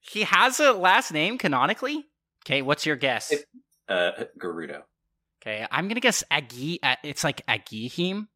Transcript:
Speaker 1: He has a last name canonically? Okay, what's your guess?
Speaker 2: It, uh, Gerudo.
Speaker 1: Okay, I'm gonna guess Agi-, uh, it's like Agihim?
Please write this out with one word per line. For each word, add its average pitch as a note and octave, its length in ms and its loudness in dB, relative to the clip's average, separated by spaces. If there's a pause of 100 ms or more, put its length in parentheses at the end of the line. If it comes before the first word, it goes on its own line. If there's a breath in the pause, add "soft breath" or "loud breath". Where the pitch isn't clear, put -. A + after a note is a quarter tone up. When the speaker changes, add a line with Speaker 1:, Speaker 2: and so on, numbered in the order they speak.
Speaker 1:
He - 240 -6
has G3+ 340 4
a D4 140 6
last F#3+ 400 4
name F3 260 0
canonically? A3 640 0 (400)
Okay, C#3 180 0
what's C#3+ 220 0
your D3+ 120 0
guess? B2 340 -2
Speaker 2:
It, D3 140 0 (440)
uh, F2+ 220 2 (300)
Gerudo. E2 420 -8 (580)
Speaker 1:
Okay, G#2+ 300 -8
I'm D#3+ 180 -2
gonna A#3 120 -4
guess - 320 2
Agi-, C#3 500 -4
uh, B2+ 220 2
it's D3 180 -8
like D3 240 -2
Agihim? F3 880 -4